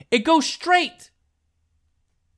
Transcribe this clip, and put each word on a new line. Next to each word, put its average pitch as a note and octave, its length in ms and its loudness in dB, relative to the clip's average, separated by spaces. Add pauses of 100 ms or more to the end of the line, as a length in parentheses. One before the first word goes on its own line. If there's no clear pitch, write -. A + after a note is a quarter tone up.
(100)
it A#3 100 0
goes D#4 260 2
straight. - 640 -4 (1300)